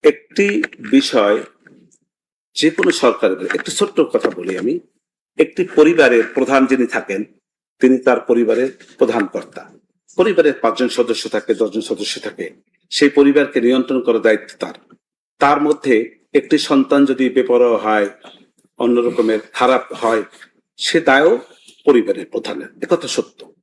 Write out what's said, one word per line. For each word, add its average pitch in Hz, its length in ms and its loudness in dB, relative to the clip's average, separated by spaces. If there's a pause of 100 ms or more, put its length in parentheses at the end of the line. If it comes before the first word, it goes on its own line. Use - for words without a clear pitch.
একটি - 600 0 (160)
বিষয়, 214 640 0 (1120)
যে 151 140 2
কোনো 185 220 0
সরকারের, 95 640 0
একটি - 180 -8
ছোট্ট - 300 -2
কথা - 280 0
বলি 90 280 -8
আমি, 127 220 -4 (580)
একটি 156 260 0 (120)
পরিবারের 147 480 4 (100)
প্রধান 131 320 0
যিনি 127 220 0
থাকেন, 104 360 -8 (560)
তিনি 131 180 4
তার 123 220 2
পরিবারের 117 500 0 (280)
প্রধান 113 280 0
কর্তা। - 460 -14 (440)
পরিবারের 170 380 2
পাঁচজন 120 360 -2
সদস্য 113 400 -4
থাকে, 107 240 -4
দশজন 104 280 -4
সদস্য 104 400 -8
থাকে, 90 280 -12 (400)
সেই 143 200 2
পরিবারকে 139 520 2
নিয়ন্ত্রণ 127 400 0
করার 113 200 0
দায়িত্ব - 380 0
তার। - 360 -14 (440)
তার 143 220 2
মধ্যে 135 540 0 (180)
একটি 147 240 2
সন্তান 139 480 2
যদি 131 240 0
বেপরোয়া 123 480 2
হয়, 104 320 0 (680)
অন্য 120 240 0
রকমের 113 380 -2 (140)
খারাপ 123 400 -2
হয়, 113 300 -2 (540)
সে - 240 -2
দায়ও 160 380 2 (460)
পরিবারের 123 400 2
প্রধানের, - 420 -10 (140)
একথা - 260 -4
সত্য। - 560 -10